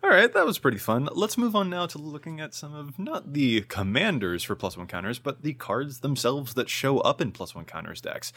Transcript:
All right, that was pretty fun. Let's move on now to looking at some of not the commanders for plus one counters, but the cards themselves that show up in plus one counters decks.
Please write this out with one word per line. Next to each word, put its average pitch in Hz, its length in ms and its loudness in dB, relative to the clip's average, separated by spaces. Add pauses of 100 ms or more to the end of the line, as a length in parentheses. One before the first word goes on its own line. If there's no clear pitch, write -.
All 392 60 8
right, 226 240 8
that 392 100 6
was 240 140 0
pretty 120 180 4
fun. 117 380 0
Let's 214 240 0
move 233 180 2
on 196 140 0
now 175 160 -2
to 165 120 -8
looking 151 400 -12
at 156 160 -10
some 147 200 -12
of 143 240 -12
not 208 340 -8
the 127 300 4
commanders 101 840 0
for 104 100 -2
plus - 220 -6
one 87 100 -10
counters, 95 320 -6
but 131 240 -8
the 147 120 -4
cards 131 460 -4
themselves 135 540 0
that 120 140 0
show 139 320 2
up - 220 4
in 104 100 -2
plus - 220 -10
one 85 100 -12
counters 82 380 -12
decks. - 340 -8